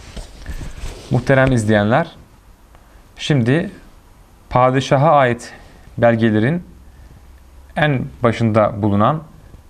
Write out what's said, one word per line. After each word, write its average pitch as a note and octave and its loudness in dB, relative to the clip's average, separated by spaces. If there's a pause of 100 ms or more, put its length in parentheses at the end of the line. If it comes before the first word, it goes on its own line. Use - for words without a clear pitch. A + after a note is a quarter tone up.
(1120)
Muhterem C3 2
izleyenler, A2 0 (1080)
şimdi D3+ -2 (800)
padişaha C3+ 2
ait B2+ 0 (440)
belgelerin A#2 2 (1120)
en D3+ 0 (180)
başında A2 0
bulunan G#2+ 0 (460)